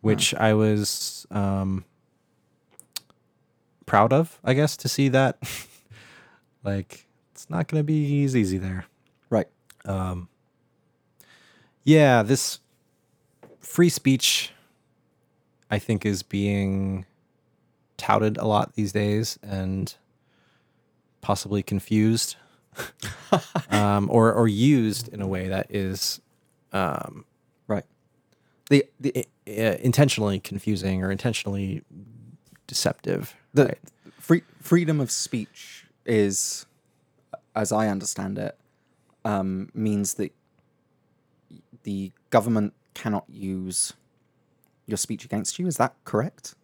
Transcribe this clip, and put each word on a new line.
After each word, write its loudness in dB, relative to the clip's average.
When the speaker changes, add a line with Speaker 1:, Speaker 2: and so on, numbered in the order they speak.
Speaker 1:
which 2
I 4
was, 0
um, -2
proud 4
of, 0
I 2
guess, 2
to -8
see 2
that. 2
<laughs> -12
Like, -6
it's -20
not -2
gonna 0
be 2
as 0
easy 2
there. -6
Speaker 2:
Right. 2
Speaker 1:
Um, -6
yeah, 8
this 0
free 4
speech, 0
I 2
think, -2
is -2
being -2
touted 0
a -4
lot 0
these -2
days -2
and -6
possibly -2
confused, 0
<laughs> -6
um, 2
or, 6
or 2
used 2
in -14
a -4
way -4
that -4
is, -6
um, -4
Speaker 2:
Right. -4
The, 4
the -4
Speaker 1:
i-, -4
i-, 0
intentionally 2
confusing -2
or -2
intentionally -4
deceptive. -4
Speaker 2:
The 6
Speaker 1:
Right. -6
Speaker 2:
free-, 2
freedom 2
of -2
speech -8
is, 0
as -2
I 2
understand -6
it, -8
um, -2
means -2
that -6
the -6
government 2
cannot -4
use -8
your -4
speech -8
against -6
you. -4
Is -4
that 0
correct? -6